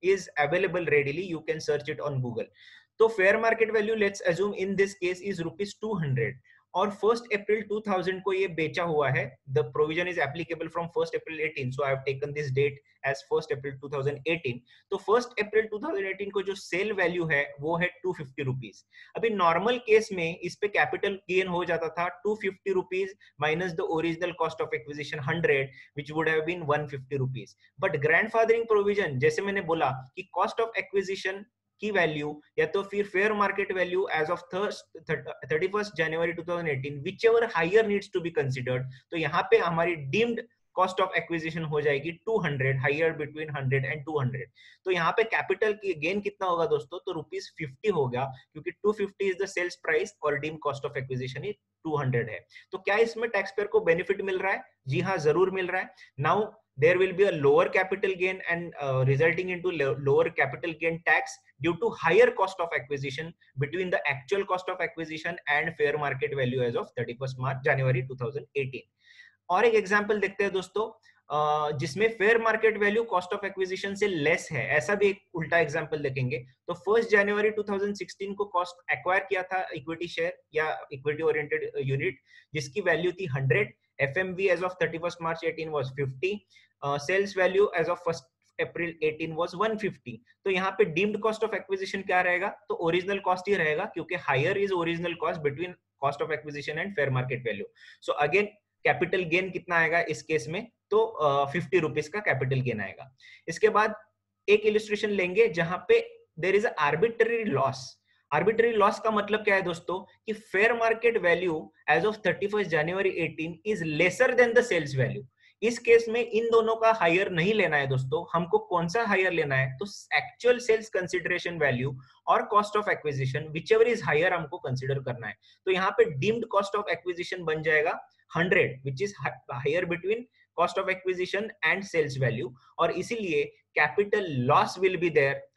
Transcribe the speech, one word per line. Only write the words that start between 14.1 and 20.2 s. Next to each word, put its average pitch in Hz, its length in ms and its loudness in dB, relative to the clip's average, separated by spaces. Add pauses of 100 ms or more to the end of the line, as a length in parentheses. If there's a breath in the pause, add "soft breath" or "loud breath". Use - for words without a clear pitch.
eighteen। 135 280 -4 (320 soft breath)
तो 196 60 -2
फर्स्ट 226 460 0
अप्रैल 214 220 2
टू 208 140 -8
थाउजेंड 202 280 -4
एटीन 190 220 -6
को 196 120 -2
जो 190 140 -4
सेल 196 380 -4
वैल्यू 175 320 0
है 147 180 2 (180)
वो 160 160 -2
है 175 100 0 (160)
टू 185 100 -2
फिफ्टी 147 300 -8
रुपीज। 127 400 -6 (320 loud breath)
अभी 226 140 0
नॉर्मल 196 480 4
केस 214 360 4
में 170 260 -2